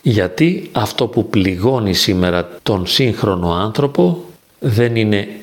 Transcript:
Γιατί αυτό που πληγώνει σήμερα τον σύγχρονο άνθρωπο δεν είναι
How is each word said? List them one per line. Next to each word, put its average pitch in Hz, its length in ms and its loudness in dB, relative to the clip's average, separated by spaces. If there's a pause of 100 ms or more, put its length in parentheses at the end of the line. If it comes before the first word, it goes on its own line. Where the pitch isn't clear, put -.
Γιατί 120 680 0
αυτό 110 340 -2
που 110 220 -2
πληγώνει 98 680 0
σήμερα 90 540 0 (140)
τον 92 240 0
σύγχρονο 95 640 0
άνθρωπο 139 720 0 (340)
δεν 117 380 2
είναι 104 320 2 (140)